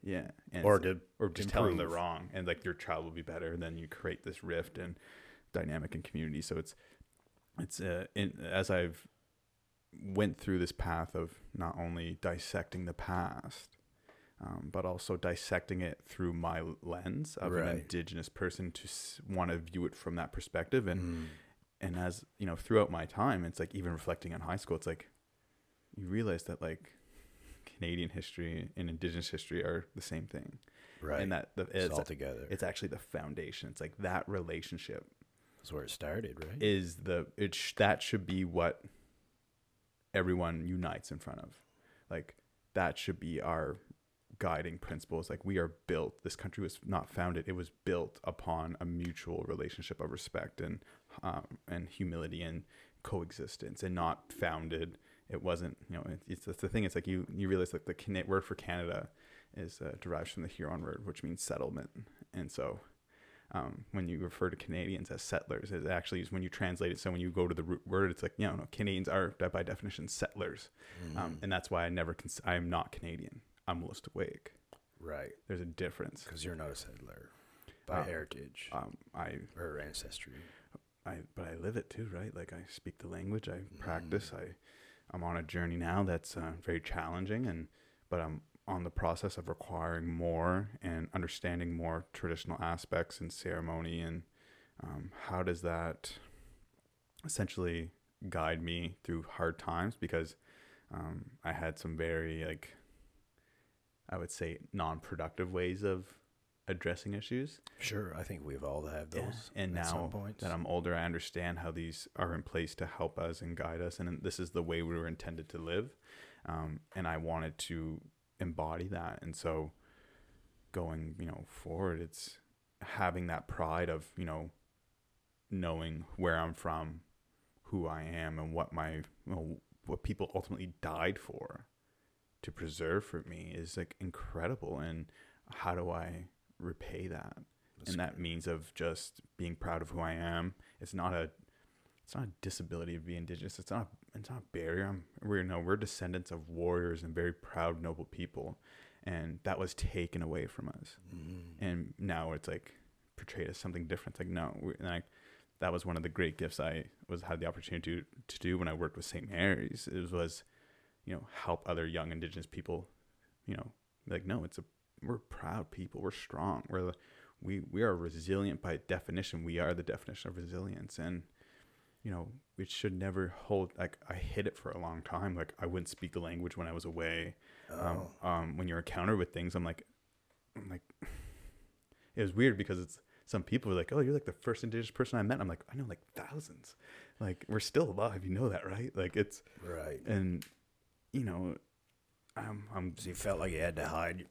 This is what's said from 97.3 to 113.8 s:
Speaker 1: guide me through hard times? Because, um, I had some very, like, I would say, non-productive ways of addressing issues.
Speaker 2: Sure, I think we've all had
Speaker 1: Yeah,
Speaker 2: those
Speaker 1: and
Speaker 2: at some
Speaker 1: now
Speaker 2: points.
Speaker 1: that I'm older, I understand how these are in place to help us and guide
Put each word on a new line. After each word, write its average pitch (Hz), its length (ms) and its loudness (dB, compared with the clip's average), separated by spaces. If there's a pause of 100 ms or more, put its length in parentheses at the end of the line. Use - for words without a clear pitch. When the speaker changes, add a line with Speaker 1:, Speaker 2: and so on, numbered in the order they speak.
Speaker 1:
guide 82 320 2
me 85 420 0
through 85 200 0
hard 82 360 0
times? 87 380 0
Because, 82 380 0 (560)
um, 82 400 -6 (120)
I 80 100 0
had 80 260 -2
some 82 180 -4
very, 80 480 0
like, 78 300 -6 (1300)
I 92 100 -4
would 87 140 -4
say, 82 280 -4 (140)
non-productive 82 800 0
ways 92 320 2
of 95 340 2 (500)
addressing 90 460 0
issues. 123 480 -2 (180)
Speaker 2:
Sure, 104 360 -2
I 82 80 -2
think 82 200 -6
we've 69 200 -4
all 73 220 0
had 78 280 -4
Speaker 1:
Yeah, 85 120 0
Speaker 2:
those - 300 -6
Speaker 1:
and 92 220 0
Speaker 2:
at 85 80 2
some 85 160 2
Speaker 1:
now 87 60 0
Speaker 2:
points. 101 340 -4
Speaker 1:
that 92 100 0
I'm 85 160 0
older, 87 260 4
I 85 120 2
understand 85 540 0
how 85 120 -2
these 80 360 -4 (100)
are 87 180 2
in 73 80 -2
place 82 320 -2
to - 100 -2
help 82 320 -2
us 85 240 -2
and 82 140 -4
guide 82 260 -2